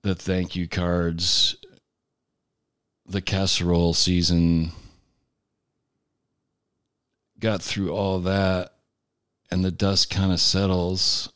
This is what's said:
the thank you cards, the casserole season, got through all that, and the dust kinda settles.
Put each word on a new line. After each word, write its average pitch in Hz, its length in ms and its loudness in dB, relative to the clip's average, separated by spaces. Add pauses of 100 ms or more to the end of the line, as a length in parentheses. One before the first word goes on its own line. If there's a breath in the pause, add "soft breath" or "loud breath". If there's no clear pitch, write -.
the 98 140 -2
thank 90 420 -4
you 87 100 -4
cards, 87 880 0 (1500)
the 95 160 -4
casserole 87 720 2
season, 85 800 2 (2750 loud breath)
got 107 240 0
through 92 320 -4
all 95 260 0
that, 92 520 0 (760)
and 90 120 0
the 92 80 0
dust 98 380 0
kinda 95 300 0
settles. 92 960 0